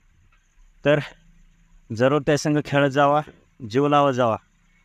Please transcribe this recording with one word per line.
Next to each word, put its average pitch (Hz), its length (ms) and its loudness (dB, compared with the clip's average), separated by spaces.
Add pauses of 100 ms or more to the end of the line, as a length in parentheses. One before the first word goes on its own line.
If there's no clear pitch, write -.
(840)
तर 147 140 2 (960)
जरूर 131 300 0
त्या 151 120 2
संग 151 280 -2
खेळत 143 240 0
जावा, 143 320 0 (480)
जीव 135 180 0
लावत 143 260 2
जावा. 120 240 0 (480)